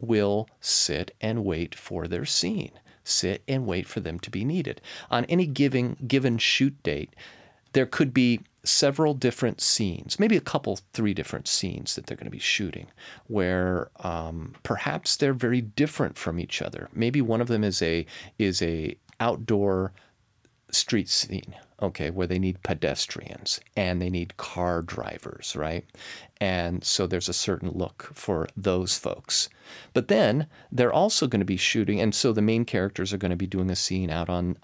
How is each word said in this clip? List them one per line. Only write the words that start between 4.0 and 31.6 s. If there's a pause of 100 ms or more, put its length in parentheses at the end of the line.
them
to
be
needed. (300)
On
any
giving, (100)
given
shoot
date, (580)
there
could
be (220)
several
different
scenes,
maybe
a
couple, (160)
three
different
scenes
that
they're
gonna
be
shooting, (400)
where, (100)
um,
perhaps
they're
very
different
from
each
other.
Maybe
one
of
them
is
a, (320)
is
a (240)
outdoor (840)
street
scene, (260)
okay,
where
they
need
pedestrians (160)
and
they
need
car
drivers,
right? (560)
And
so
there's
a
certain
look
for
those
folks. (440)
But
then (240)
they're
also
gonna
be
shooting,